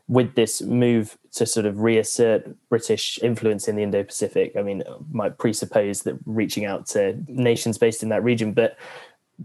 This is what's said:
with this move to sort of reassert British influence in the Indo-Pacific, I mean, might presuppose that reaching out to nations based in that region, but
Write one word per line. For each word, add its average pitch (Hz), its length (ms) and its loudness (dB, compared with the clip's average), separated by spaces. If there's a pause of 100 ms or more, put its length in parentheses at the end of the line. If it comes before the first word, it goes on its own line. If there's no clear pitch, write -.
with 123 280 2
this 110 260 2
move 120 560 2 (160)
to 117 140 0
sort 110 180 0
of 104 160 0
reassert 110 760 2 (140)
British - 540 0
influence 110 440 0
in 107 80 -2
the 104 80 0
Indo-Pacific, 98 720 -2
I 101 80 -2
mean, 98 200 -6 (280)
might 107 280 -4
presuppose 104 640 0
that 71 240 -4
reaching 107 400 -2
out 98 220 -6
to 101 380 0
nations 120 520 0
based 113 240 2
in 110 80 -2
that 104 120 2
region, 110 300 2
but 113 240 2 (680)